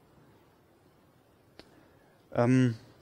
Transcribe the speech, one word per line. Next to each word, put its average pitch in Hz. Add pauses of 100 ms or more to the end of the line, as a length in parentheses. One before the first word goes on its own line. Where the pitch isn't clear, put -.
(2250)
Ähm, 123 (260)